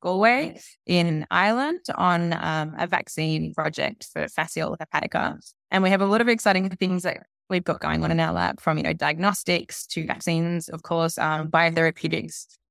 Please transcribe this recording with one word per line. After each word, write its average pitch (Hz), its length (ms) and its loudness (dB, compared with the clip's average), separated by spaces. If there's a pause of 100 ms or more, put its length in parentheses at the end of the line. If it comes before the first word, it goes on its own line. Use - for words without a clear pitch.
Galway 226 580 2 (280)
in 170 440 2
Ireland 247 540 2 (100)
on, 170 380 2
um, 156 460 -2
a 175 80 0
vaccine 160 680 -2
project 156 580 -4
for 151 120 -4
fasciole 160 540 -4
hepatica. - 600 -4 (320)
And 190 120 4
we 185 80 4
have 196 100 4
a 202 60 2
lot 214 160 4
of 233 60 2
exciting 190 420 2
things 185 320 -2
that - 240 -6 (240)
we've 180 120 0
got 165 180 -2
going 156 220 0
on 160 80 2
in 165 80 4
our 165 140 2
lab, - 260 0
from, 156 200 0
you 156 40 -2
know, 165 120 0
diagnostics 165 920 -2
to 160 180 -6
vaccines, 170 640 -2
of 160 120 -12
course, 165 360 -2
um, 156 300 -2
biotherapeutics. 165 1000 0 (240)